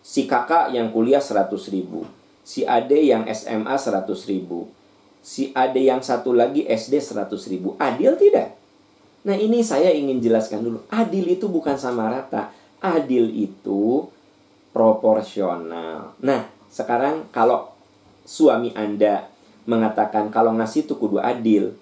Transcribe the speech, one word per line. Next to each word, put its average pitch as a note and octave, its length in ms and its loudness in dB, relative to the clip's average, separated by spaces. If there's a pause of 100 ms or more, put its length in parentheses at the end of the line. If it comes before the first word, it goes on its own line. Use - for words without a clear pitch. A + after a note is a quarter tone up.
Si - 280 -2
kakak - 420 0
yang A#2 220 -2
kuliah B2 260 4
seratus G#2 480 -2
ribu, F2 380 -6 (340)
si - 240 -6
adik B2+ 400 4
yang A2 240 2
S A2 160 -8
M A2+ 240 -4
A C3+ 80 0
seratus G2+ 480 -2
ribu, F2 460 -6 (500)
si - 320 -8
adik C3 320 2
yang C3 160 4
satu B2 320 -2
lagi A#2+ 320 2
S A2 240 -2
D C#3+ 80 2
seratus G2+ 540 -6
ribu. F#2 260 -6
Adil G#3+ 400 2
tidak? - 400 4 (720)
Nah, G3 80 0
ini A3 240 2
saya F3 320 2
ingin C#3 320 0
jelaskan A2+ 400 0
dulu. A#2 140 -4 (100)
Adil G3 400 0
itu F3+ 220 0
bukan D3 260 0
sama B2 320 -2
rata. B2 420 -6 (300)
Adil B2+ 560 2
itu G#2 720 -2 (640)
proporsional. F2 1500 0
Nah, B2+ 240 0 (240)
sekarang C#3 560 -2
kalau A#2 400 0 (560)
suami A#2+ 480 2
Anda G#2 560 0 (400)
mengatakan A2 640 0
kalau A2+ 240 2
ngasih A2+ 320 -2
itu C#3+ 80 -4
kudu G2+ 240 -2
adil. A2+ 600 0